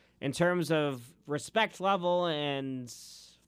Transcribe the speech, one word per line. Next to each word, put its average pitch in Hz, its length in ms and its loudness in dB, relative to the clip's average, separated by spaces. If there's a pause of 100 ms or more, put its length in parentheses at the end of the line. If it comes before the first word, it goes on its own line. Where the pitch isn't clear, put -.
(200)
In 135 120 -2
terms 175 380 2
of 147 320 2 (240)
respect 185 540 -2
level 180 460 2
and 139 680 -2 (560)